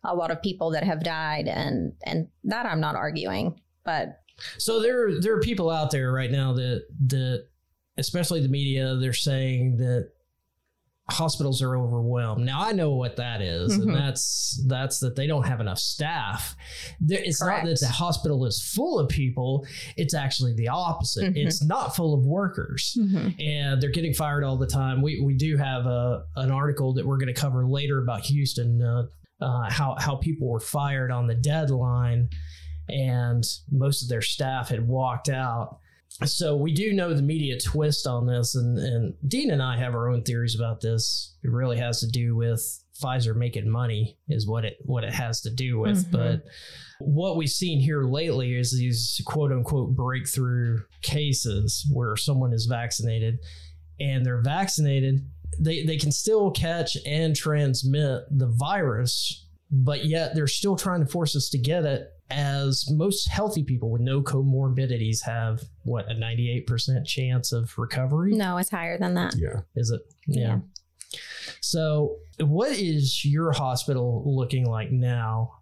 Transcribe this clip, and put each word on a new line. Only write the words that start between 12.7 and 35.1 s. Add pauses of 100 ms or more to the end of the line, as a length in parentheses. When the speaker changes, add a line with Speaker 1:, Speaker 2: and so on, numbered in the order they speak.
Speaker 2:
know
what
that
is,
Speaker 1:
Mm-hmm.
Speaker 2:
and
that's,
that's
that
they
don't
have
enough
staff. (440)
There,
it's
not
that
Speaker 1:
Correct.
Speaker 2:
the
hospital
is (140)
full
of
people. (320)
It's
actually
the
opposite.
Speaker 1:
Mm-hmm.
Speaker 2:
It's
not
full
of
workers,
Speaker 1:
Mm-hmm.
Speaker 2:
and
they're
getting
fired
all
the
time.
We,
we
do
have
a, (100)
an
article
that
we're
gonna
cover
later
about
Houston,
uh, (380)
uh,
how,
how
people
were
fired
on
the
deadline, (580)
and (280)
most
of
their
staff
had
walked